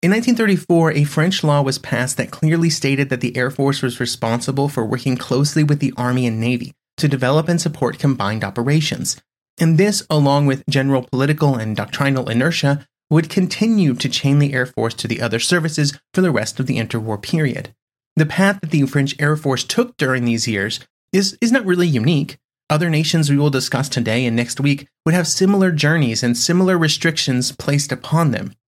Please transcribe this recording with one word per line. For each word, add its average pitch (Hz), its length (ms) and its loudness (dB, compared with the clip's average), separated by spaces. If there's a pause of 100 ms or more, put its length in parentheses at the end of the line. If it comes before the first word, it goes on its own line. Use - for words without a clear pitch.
In 175 100 2
nineteen 233 240 2
thirty-four, 175 580 2
a 147 100 2
French 160 400 0
law 147 180 2
was 135 160 -2
passed 127 380 -4
that - 160 -4
clearly 165 380 2
stated 139 400 0
that 127 100 -2
the 123 160 -4
Air 131 160 -2
Force 139 300 0
was 123 180 -2
responsible 123 720 -2
for 120 160 -2
working 127 320 -2
closely 143 440 0
with 147 180 2
the 143 180 -2
Army 123 280 0
and 113 140 -2
Navy 120 340 -4 (220)
to 151 140 0
develop 139 400 0
and 170 100 2
support 147 400 -4
combined 110 460 -2
operations. 139 760 -2 (380)
And 165 180 4
this, 202 320 2
along 143 360 4
with 135 240 0
general 135 340 2
political 143 520 2
and 110 200 -4
doctrinal 131 540 -2
inertia, 143 580 0 (220)
would 156 200 2
continue 190 680 2
to 139 120 -4
chain 139 320 2
the 143 140 2
Air 123 140 0
Force 113 260 -4
to - 160 -8
the 113 120 -2
other 113 180 -2
services 156 600 0 (140)
for 185 80 2
the 180 100 2
rest 110 300 -2
of 127 60 -4
the 131 100 -2
interwar 110 440 -4
period. 147 540 -4 (400)
The 156 100 4
path 196 360 0
that 160 80 -10
the 147 160 2
French 139 340 -2
Air 147 160 0
Force 139 300 -2
took - 320 -4
during 131 260 -2
these 117 240 -2
years 107 320 -2 (320)
is, 196 300 -2
is 233 100 2
not 247 140 2
really 180 220 2
unique. 143 500 0 (320)
Other 156 200 0
nations 156 400 0
we 143 80 4
will 147 120 4
discuss 131 400 -2
today 117 360 0
and 113 100 0
next 120 260 -2
week 139 260 0 (180)
would 165 100 2
have 175 120 0
similar 190 460 2
journeys 147 500 2
and 120 140 0
similar 185 400 2
restrictions 156 720 0
placed 143 400 -2
upon 151 400 0
them. 104 220 -6 (140)